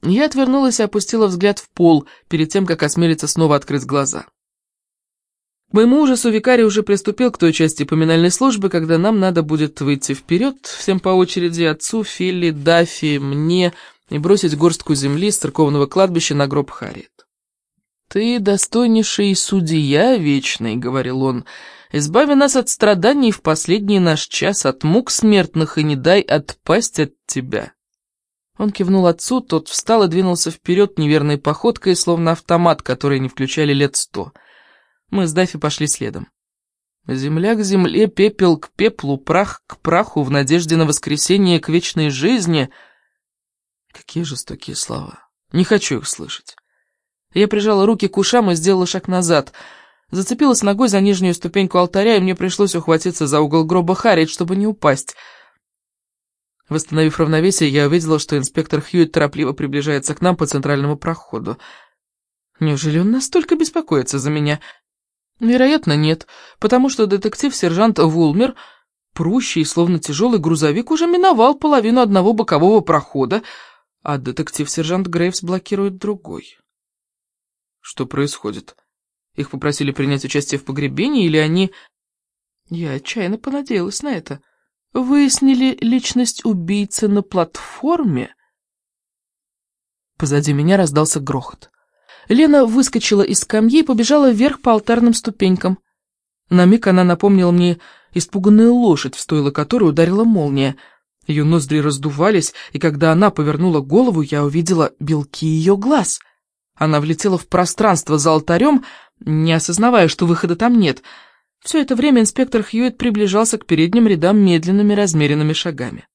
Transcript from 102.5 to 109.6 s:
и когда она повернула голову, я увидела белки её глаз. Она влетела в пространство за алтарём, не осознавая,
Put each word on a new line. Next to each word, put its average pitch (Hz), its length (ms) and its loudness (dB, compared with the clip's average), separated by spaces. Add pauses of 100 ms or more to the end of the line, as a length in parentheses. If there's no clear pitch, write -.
и 143 60 -8
когда 160 340 2
она 175 180 4
повернула 151 500 0
голову, 170 400 2
я 147 240 -2
увидела 165 560 0
белки 151 460 -4
её 160 300 2
глаз. 226 440 -2 (600)
Она 156 180 2
влетела 160 380 -2
в - 100 -6
пространство 180 720 0
за 156 160 2
алтарём, 196 540 2 (340)
не 156 320 0
осознавая, 180 560 2